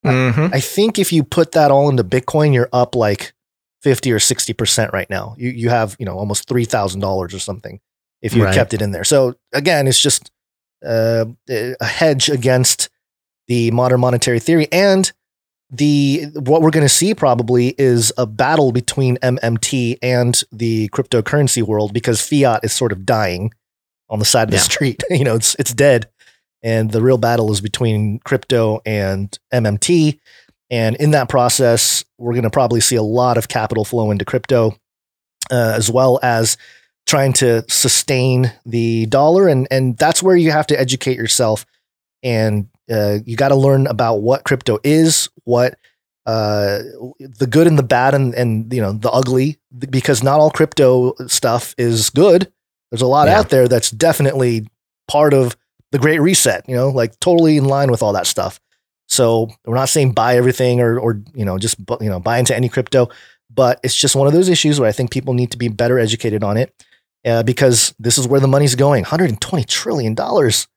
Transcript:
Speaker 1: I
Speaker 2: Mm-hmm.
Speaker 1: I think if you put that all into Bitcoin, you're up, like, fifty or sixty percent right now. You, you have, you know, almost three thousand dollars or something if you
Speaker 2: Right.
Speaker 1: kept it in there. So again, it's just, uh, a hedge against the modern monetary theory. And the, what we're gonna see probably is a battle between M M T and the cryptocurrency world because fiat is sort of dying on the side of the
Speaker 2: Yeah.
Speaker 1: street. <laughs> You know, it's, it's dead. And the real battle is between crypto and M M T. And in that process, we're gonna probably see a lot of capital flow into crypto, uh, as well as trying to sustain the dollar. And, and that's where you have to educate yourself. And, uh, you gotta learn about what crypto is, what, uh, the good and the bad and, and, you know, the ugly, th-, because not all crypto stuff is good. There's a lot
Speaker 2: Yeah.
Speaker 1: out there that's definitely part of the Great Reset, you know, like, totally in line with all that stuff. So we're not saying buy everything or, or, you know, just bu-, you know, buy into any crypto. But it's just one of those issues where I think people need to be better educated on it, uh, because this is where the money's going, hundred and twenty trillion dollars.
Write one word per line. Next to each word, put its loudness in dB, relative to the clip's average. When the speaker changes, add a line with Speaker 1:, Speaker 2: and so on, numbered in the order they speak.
Speaker 1:
I 0
Speaker 2:
Mm-hmm. 0
Speaker 1:
I -2
think -2
if -2
you 2
put 0
that 4
all 4
into 0
Bitcoin, 0
you're 2
up, 0
like, -2
fifty 0
or 2
sixty -2
percent -2
right -4
now. -10
You, -6
you -4
have, 0
you -6
know, -8
almost -6
three 0
thousand -4
dollars -4
or -14
something -12
if -8
you 4
Speaker 2:
Right. 0
Speaker 1:
kept 0
it -4
in -2
there. -8
So 2
again, 0
it's 2
just, -2
uh, 0
a -6
hedge 0
against 0
the 0
modern 2
monetary 0
theory. 2
And 2
the, 0
what 2
we're 6
gonna 2
see 2
probably 0
is 2
a -2
battle 0
between -2
M 0
M -2
T -4
and 0
the -2
cryptocurrency 0
world -2
because -2
fiat 0
is -4
sort -2
of -8
dying -2
on -6
the -2
side 2
of -4
the 0
Speaker 2:
Yeah. 2
Speaker 1:
street. -2
<laughs> -8
You 0
know, 0
it's, -2
it's -2
dead. 0
And -2
the 0
real 2
battle 0
is -2
between -4
crypto -2
and -4
M 0
M -2
T. 0
And 0
in 0
that 2
process, 0
we're -6
gonna 0
probably 2
see 0
a 0
lot 0
of -2
capital -2
flow -2
into -2
crypto, 0
uh, 0
as -2
well 2
as 0
trying 0
to 2
sustain 0
the -2
dollar. 4
And, 2
and -2
that's 0
where 4
you 2
have 0
to 0
educate -2
yourself. -2
And, -2
uh, 0
you -8
gotta 2
learn 4
about 0
what 0
crypto -2
is, 2
what, 0
uh, -2
the -6
good 4
and 4
the 2
bad 2
and, 0
and, -2
you -2
know, -2
the -2
ugly, -2
th-, -10
because 0
not 2
all 4
crypto 2
stuff -2
is -2
good. 4
There's -4
a 2
lot 4
Speaker 2:
Yeah. 4
Speaker 1:
out -2
there 6
that's 0
definitely 0
part 4
of 2
the -2
Great 2
Reset, 0
you -6
know, 0
like, -2
totally 2
in 2
line 0
with 0
all 0
that -4
stuff. -6
So 0
we're -4
not -2
saying 0
buy 2
everything 2
or, 0
or, -2
you -6
know, -4
just -6
bu-, -6
you -4
know, -4
buy -2
into 0
any 0
crypto. 0
But 2
it's -2
just 0
one 2
of 2
those 4
issues 0
where 2
I 2
think -4
people -4
need -2
to -12
be -4
better 0
educated -2
on -2
it, -2
uh, 0
because 2
this -2
is -2
where 2
the 2
money's 2
going, 2
hundred 0
and -4
twenty -4
trillion -4
dollars. 0